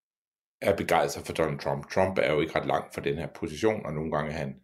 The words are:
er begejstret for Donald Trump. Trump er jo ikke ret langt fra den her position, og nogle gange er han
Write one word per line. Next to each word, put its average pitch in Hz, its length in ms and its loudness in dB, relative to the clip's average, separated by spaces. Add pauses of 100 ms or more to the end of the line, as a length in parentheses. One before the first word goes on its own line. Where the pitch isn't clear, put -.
(600)
er 101 160 4
begejstret 80 500 2
for - 60 -6
Donald 76 260 0
Trump. 71 320 -4
Trump - 280 2
er 65 140 4
jo 78 80 2
ikke - 180 0
ret 71 80 -2
langt 69 280 -2
fra - 80 -8
den 71 160 0
her 76 160 -4
position, 85 520 0
og 78 60 -6
nogle 78 200 -4
gange 76 200 0
er 76 40 -6
han 69 280 -4